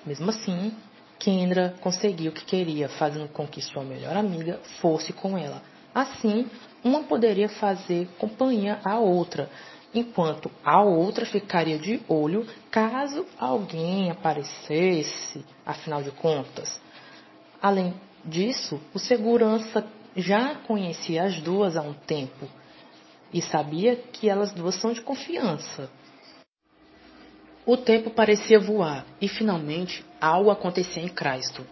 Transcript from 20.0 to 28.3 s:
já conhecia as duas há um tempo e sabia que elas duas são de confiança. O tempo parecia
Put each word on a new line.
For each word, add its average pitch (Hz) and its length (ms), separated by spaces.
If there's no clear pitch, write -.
já 208 420
conhecia 175 560
as 185 180
duas 175 360
há 165 40
um 147 140
tempo 143 520
e 170 80
sabia 165 560
que - 320
elas 196 240
duas 175 220
são 220 180
de 233 80
confiança. 190 880
O 240 120
tempo 226 340
parecia 214 500